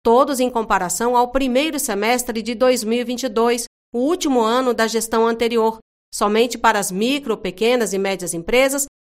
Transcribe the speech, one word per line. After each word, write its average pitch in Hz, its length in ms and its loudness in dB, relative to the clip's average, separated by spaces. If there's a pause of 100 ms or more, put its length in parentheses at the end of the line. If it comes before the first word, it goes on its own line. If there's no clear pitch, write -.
todos 254 380 2
em 254 100 2
comparação 220 680 -2
ao 247 160 2
primeiro 269 440 0
semestre 226 640 -2
de 226 140 -6
dois 247 300 2
mil 226 160 0
e 247 40 -4
vinte 240 200 -6
e 262 40 -2
dois, 233 360 0 (280)
o 233 60 -4
último 285 420 0
ano 240 320 2
da 226 140 2
gestão 226 400 0
anterior. 226 520 0 (360)
Somente 226 420 2
para 220 220 2
as 190 140 -4
micro, 240 440 -2
pequenas 220 560 -2
e 196 60 -2
médias 190 340 -4
empresas, 247 540 0 (140)